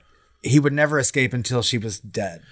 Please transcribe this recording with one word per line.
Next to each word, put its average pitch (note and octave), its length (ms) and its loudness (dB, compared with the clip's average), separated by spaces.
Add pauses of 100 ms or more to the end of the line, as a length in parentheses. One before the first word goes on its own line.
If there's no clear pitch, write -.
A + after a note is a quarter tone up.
(420)
he D3 160 4
would C#3+ 140 2
never D3 260 2
escape B2+ 340 0
until B2 280 -2
she A#2+ 160 -2
was G#2+ 220 -4
dead. F#2+ 420 -8 (100)